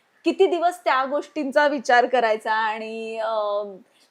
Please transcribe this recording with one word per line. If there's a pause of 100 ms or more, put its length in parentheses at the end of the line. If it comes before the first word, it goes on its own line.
(240)
किती
दिवस
त्या
गोष्टींचा
विचार
करायचा
आणि,
अ, (480)